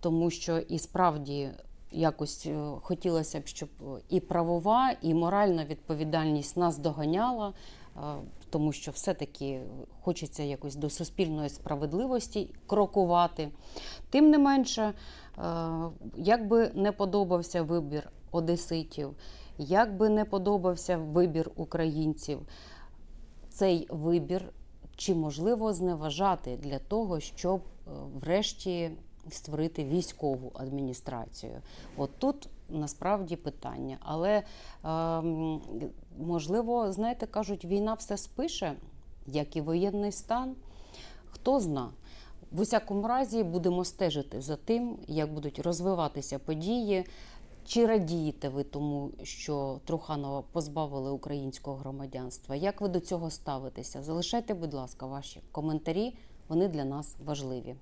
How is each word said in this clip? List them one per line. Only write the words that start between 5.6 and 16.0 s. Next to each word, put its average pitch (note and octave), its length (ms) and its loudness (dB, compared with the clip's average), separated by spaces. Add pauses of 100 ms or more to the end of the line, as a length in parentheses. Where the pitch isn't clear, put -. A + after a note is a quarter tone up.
відповідальність D#3 920 0
нас E3+ 220 4
доганяла, F3+ 760 0 (440)
е, - 40 -12 (500)
тому D3+ 220 4
що - 180 -6
все-таки C#3 720 -2 (380)
хочеться D#3 420 -2
якось C#3+ 340 -4
до D3 140 0
суспільної D#3 580 0
справедливості F3+ 1040 -2 (120)
крокувати. F3 840 4 (640)
Тим D4+ 200 12
не D4+ 80 10
менше, C#4 440 6
е, - 600 -4 (720)